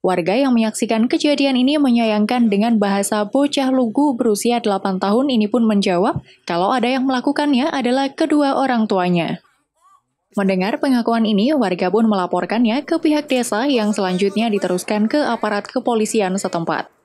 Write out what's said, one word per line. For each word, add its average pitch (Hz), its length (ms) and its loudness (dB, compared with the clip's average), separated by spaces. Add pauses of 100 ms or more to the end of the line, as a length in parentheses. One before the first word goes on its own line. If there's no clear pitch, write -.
Warga 180 320 0
yang 269 160 2
menyaksikan 220 560 0
kejadian 277 480 0
ini 277 240 2
menyayangkan 233 720 2
dengan 220 240 2
bahasa 202 480 0
bocah 269 480 0
lugu 262 400 0
berusia 233 480 0
delapan 196 400 -2
tahun 240 320 0
ini 214 160 2
pun 233 160 0
menjawab 202 560 2 (240)
kalau 175 240 -2
ada 240 240 0
yang 269 160 0
melakukannya 285 640 0
adalah 269 400 -2
kedua 294 480 0
orang 247 240 0
tuanya. 180 560 0 (960)
Mendengar 190 400 0
pengakuan 233 480 0
ini, 220 320 2
warga 185 320 0
pun 220 160 2
melaporkannya 208 800 0
ke 330 160 -2
pihak 302 320 0
desa 233 320 0
yang 214 320 0
selanjutnya 202 560 -2
diteruskan 202 560 -2
ke 294 160 0
aparat 214 480 -2
kepolisian 214 640 0
setempat. 170 540 -4 (140)